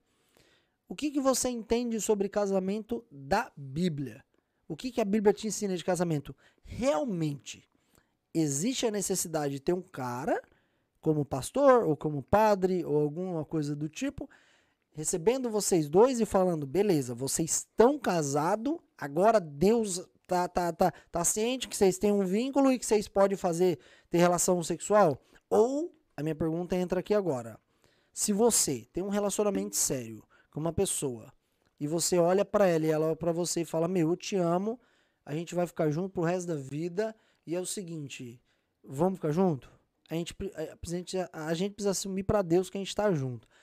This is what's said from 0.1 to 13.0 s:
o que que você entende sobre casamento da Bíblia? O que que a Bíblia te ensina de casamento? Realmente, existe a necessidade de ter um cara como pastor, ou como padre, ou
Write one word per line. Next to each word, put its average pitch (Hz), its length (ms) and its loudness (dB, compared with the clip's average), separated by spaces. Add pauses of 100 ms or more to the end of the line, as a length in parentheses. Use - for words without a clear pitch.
o 190 60 -12
que 285 160 -4
que 277 100 -2
você 262 280 2
entende 233 520 -2
sobre 202 280 0
casamento 208 800 -2
da 143 460 -2
Bíblia? 139 680 -4 (440)
O - 80 -8
que 254 160 -10
que - 80 -2
a 220 40 2
Bíblia 202 280 4
te 202 160 -6
ensina 190 280 -4
de 160 80 -8
casamento? 160 500 -2 (280)
Realmente, 202 1040 -4 (640)
existe 165 540 -2
a 226 40 0
necessidade 170 640 -4
de 139 60 -8
ter 175 120 0
um 180 100 -2
cara 139 580 -6 (600)
como 151 240 0
pastor, 240 600 4
ou 156 120 2
como 151 260 -4
padre, 190 640 2
ou 147 160 0